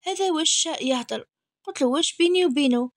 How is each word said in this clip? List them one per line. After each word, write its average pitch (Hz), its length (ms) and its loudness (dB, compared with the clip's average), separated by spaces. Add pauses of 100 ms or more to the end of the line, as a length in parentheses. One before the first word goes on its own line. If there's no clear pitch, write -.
هذا 381 280 -2
وش 320 340 0
يهدر؟ 254 600 -4 (380)
قلت - 180 -6
له: - 60 4
"وش 302 300 -2
بيني 359 280 4
وبينه؟" 254 520 2